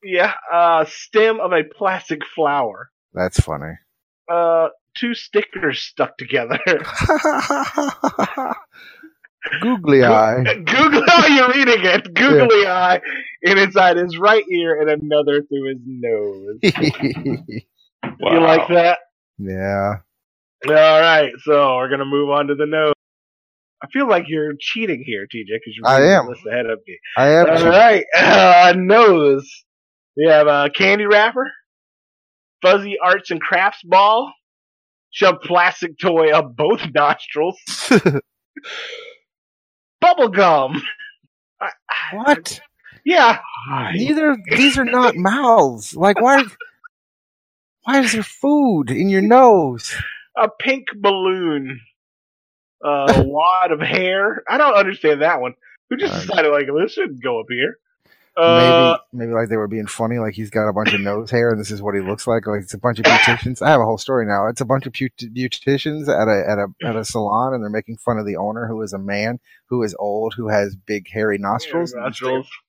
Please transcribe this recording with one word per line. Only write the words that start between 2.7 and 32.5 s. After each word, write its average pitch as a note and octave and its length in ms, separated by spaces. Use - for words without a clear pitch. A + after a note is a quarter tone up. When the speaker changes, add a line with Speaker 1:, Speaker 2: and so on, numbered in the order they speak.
Speaker 2:
That's F#2 260
funny. D#2 340
Speaker 1:
Uh, E3 360
two A#3+ 200
stickers F3+ 680
stuck - 360
together. B2 500
<laughs> - 0
Speaker 2:
<laughs> - 1900
Googly F3+ 380
Speaker 1:
Go- B2 140
Speaker 2:
eye. A2 300
Speaker 1:
Google, C4+ 640
<laughs> - 40
oh, E4+ 180
you're C4+ 260
reading A#3+ 320
it. F#3 280
Googly A3+ 500
Speaker 2:
Yeah. F#3 100
Speaker 1:
eye, F3+ 280
and F#3+ 160
inside F#3+ 380
his F3 200
right G#3 320
ear, E3+ 320
and D3+ 80
another D3 540
through C#3 260
his C3 160
nose. G#2+ 760
Speaker 2:
<laughs> C#3 1000
Speaker 1:
You E3 220
like D#3+ 280
Speaker 3:
Wow. E3+ 60
Speaker 1:
that? E3+ 220
Speaker 2:
Yeah. G2 540
Speaker 1:
All D#3 340
right, D#3+ 380
so C#3+ 380
we're B2+ 120
gonna C#3 160
move C#3+ 240
on C#3+ 180
to C#3+ 80
the D3 100
nose. D3+ 280
I C#3 60
feel C4+ 220
like F3 180
you're D3+ 320
cheating F#3 460
here, G2+ 240
T A2+ 160
J, G2+ 80
'cause A2+ 220
you're A2+ 120
Speaker 2:
I C3+ 120
Speaker 1:
reading D3+ 160
Speaker 2:
am. D3 100
Speaker 1:
the B2 60
list - 140
ahead A#2 200
of A2+ 200
me. - 140
Speaker 2:
I C3+ 120
am D#3+ 200
Speaker 1:
All E3 60
Speaker 2:
cheating. E3 160
Speaker 1:
right, G#3 400
<laughs> E3 60
uh, F3+ 600
nose. F#3 840
We D3 100
have D3+ 200
a C#3+ 220
candy G3 360
wrapper, A3+ 440